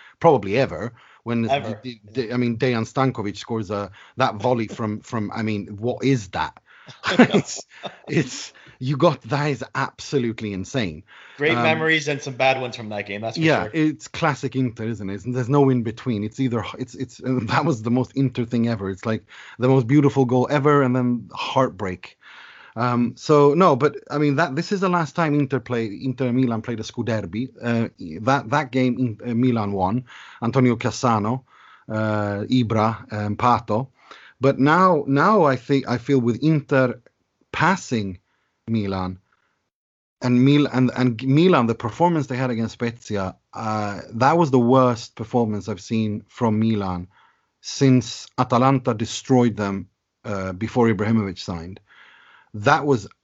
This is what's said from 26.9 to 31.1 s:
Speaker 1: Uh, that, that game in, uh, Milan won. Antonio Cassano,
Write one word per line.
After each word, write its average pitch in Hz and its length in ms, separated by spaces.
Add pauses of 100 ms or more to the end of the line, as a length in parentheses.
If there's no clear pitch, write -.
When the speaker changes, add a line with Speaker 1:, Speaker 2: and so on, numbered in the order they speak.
Speaker 1:
Uh, 117 260 (320)
that, 123 300
that 143 200
game 127 280
in, 120 200 (120)
uh, - 40
Milan 117 380
won. 101 320 (380)
Antonio 120 340
Cassano, 117 680 (440)